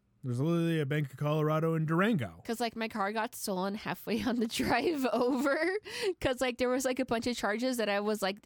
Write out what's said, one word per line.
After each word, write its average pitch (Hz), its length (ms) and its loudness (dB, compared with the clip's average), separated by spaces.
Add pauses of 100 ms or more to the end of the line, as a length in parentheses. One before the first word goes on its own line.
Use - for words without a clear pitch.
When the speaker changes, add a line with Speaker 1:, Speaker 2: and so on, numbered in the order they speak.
(260)
Speaker 1:
There's 123 140 -2
literally 165 400 2
a 147 60 0
Bank 147 260 -2
of 131 60 -18
Colorado 156 560 2
in 160 100 2
Durango. 160 640 2
Speaker 2:
'Cause, 233 120 -2
like, 233 160 -2
my 226 140 -4
car 208 240 -2
got 226 220 -4
stolen 196 400 -2
halfway 208 480 -4
on 247 140 0
the 233 100 2
<laughs> - 20 -8
drive 262 640 0
over 269 480 2 (580)
'cause, 262 220 0
like, 254 160 0
there 247 140 2
was, 262 160 0
like, 254 120 0
a 269 60 0
bunch 233 220 0
of 240 100 -2
charges 233 400 0
that 214 140 0
I 202 100 2
was, 208 220 0
like, 196 240 -2